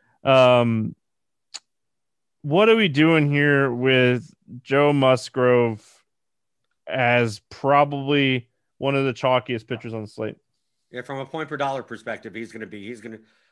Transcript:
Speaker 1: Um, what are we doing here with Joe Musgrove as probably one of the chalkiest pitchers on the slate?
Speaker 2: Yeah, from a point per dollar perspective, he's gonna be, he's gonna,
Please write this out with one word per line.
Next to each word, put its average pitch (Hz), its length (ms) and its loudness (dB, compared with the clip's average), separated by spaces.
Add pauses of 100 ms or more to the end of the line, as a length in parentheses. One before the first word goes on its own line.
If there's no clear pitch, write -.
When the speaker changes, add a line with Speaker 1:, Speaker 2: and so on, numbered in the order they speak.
(240)
Speaker 1:
Um, 123 720 2 (1500)
what 175 260 0
are 226 80 6
we 214 120 2
doing 151 420 2
here 143 420 2
with 123 640 0 (280)
Joe 143 300 2
Musgrove 123 1120 0 (840)
as 120 520 0 (100)
probably 139 1000 0 (300)
one 139 180 -2
of 135 80 -2
the 135 100 -2
chalkiest 127 540 -2
pitchers 120 260 -10
on 113 80 -10
the 107 60 -14
slate? 110 280 -12 (540)
Speaker 2:
Yeah, 123 120 -14
from 135 180 -12
a 135 60 -10
point 156 220 -12
per 147 80 -12
dollar 135 280 -6
perspective, 110 500 -14
he's 113 160 -14
gonna 110 160 -16
be, 101 220 -18
he's 117 120 -16
gonna, 110 180 -18 (340)